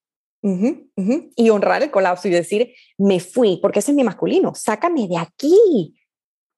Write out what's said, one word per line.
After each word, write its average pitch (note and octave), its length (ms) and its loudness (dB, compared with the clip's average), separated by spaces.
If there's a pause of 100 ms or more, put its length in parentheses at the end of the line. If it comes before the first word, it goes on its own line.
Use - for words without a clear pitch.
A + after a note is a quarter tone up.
(440)
ujú, G3+ 540 -4
ujú. A3+ 380 -4
Y A3+ 140 4
honrar F#3+ 320 2
el C#4+ 80 -2
colapso F#3 380 -2
y F#3 40 0
decir, F3 440 -2 (240)
"Me G3 200 2
fui, G3 400 0
porque G3 200 0
ese G#3 100 -2
es C#4+ 60 2
mi C#4 80 2
masculino. G#3+ 500 -2
Sácame A#3+ 540 -4
de E3+ 100 -4
aquí". C#4+ 800 2 (640)